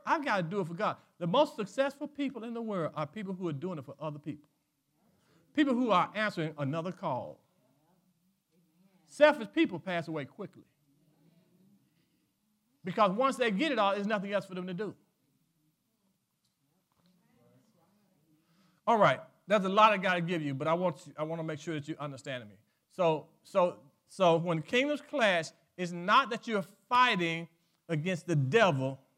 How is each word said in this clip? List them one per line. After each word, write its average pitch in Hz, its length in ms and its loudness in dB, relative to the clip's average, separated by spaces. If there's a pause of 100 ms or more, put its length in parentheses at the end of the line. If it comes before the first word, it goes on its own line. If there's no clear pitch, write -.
I've 285 180 0
gotta 208 160 0
do 170 180 -4
it 123 80 -4
for 170 60 -12
God. 170 240 -2 (220)
The 175 80 -4
most 277 280 2
successful 269 520 -4
people 269 360 -8
in 233 120 -10
the 233 60 -8
world 196 340 -4
are 151 100 -4
people 190 300 -10
who 180 120 -6
are 160 60 -4
doing 160 240 -8
it 127 80 -12
for 143 160 -16
other 147 160 -8
people. 147 300 -14 (1040)
People 285 220 2
who 240 160 0
are 175 240 4
answering 175 420 -4
another 160 340 -4
call. 127 480 -8 (1700)
Selfish 233 480 4
people 302 240 0
pass 170 300 -4
away 156 180 -6
quickly. - 400 -16 (2250)
Because 190 280 2
once 254 240 2
they 233 160 0
get 277 200 0
it 240 60 0
all, 202 160 2
there's 202 140 -4
nothing 202 260 -2
else 196 140 -2
for 185 80 -14
them 180 100 -6
to 185 80 -8
do. 180 220 -8 (4000)
All 226 100 6
right, 151 220 6 (280)
that's 190 160 2
a 190 60 -2
lot 214 220 6
I 202 60 2
gotta 185 240 0
give 170 200 -2
you, 143 140 -4
but 143 120 -4
I 160 60 2
want 175 320 -2
you, 143 140 -20
I - 20 -6
wanna 160 220 -6
make 156 160 -8
sure 165 160 -6
that 147 120 -8
you're 151 120 -8
understanding 131 500 -10
me. 101 60 -20 (360)
So, 160 360 2 (160)
so, 180 320 0 (340)
so 170 280 4
when 165 240 0
kingdoms 277 400 0
clash, 196 460 0 (280)
it's 180 160 -6
not 202 380 2
that 226 180 -8
you're 208 160 0 (240)
fighting 180 600 2 (400)
against 170 360 -4
the 170 120 0
devil 135 600 2 (200)